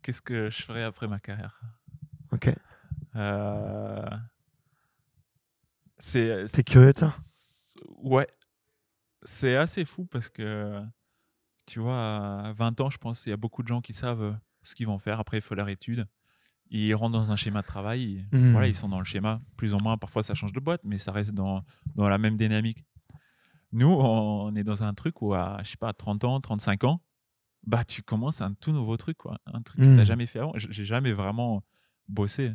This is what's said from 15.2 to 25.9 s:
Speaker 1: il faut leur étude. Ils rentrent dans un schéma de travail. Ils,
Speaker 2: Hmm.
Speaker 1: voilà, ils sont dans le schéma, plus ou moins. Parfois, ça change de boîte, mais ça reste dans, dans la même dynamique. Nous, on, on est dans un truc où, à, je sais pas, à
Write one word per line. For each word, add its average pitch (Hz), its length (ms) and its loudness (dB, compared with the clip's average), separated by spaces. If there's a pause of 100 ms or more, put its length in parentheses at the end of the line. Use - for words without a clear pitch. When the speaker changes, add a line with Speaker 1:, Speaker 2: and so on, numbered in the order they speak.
Speaker 1:
il 104 40 -2
faut - 120 -10
leur 101 160 -4
étude. 110 380 -6 (640)
Ils 107 240 2
rentrent 113 180 0
dans 107 180 0
un 101 40 2
schéma 104 260 -2
de - 60 -10
travail. 101 640 -6
Ils, 135 80 4
Speaker 2:
Hmm. 127 140 8
Speaker 1:
voilà, 110 140 6
ils 95 80 2
sont 98 140 -6
dans 95 80 -2
le 92 80 -2
schéma, 110 360 -2 (160)
plus 107 160 -2
ou 101 60 2
moins. 110 180 0
Parfois, 107 260 -4
ça 107 100 -4
change 101 200 -6
de 117 60 -6
boîte, 165 240 -4
mais 101 140 -4
ça 98 140 -6
reste 104 220 -2
dans, 95 300 -2 (320)
dans 101 140 4
la 98 80 4
même 110 200 2
dynamique. 110 480 0 (880)
Nous, 127 180 6
on, 110 560 4
on 107 80 -6
est 104 80 0
dans 104 200 -2
un 104 120 -2
truc - 260 -8
où, 104 140 0
à, 92 280 -2
je - 80 -12
sais - 60 -16
pas, 113 120 -4
à 104 40 -6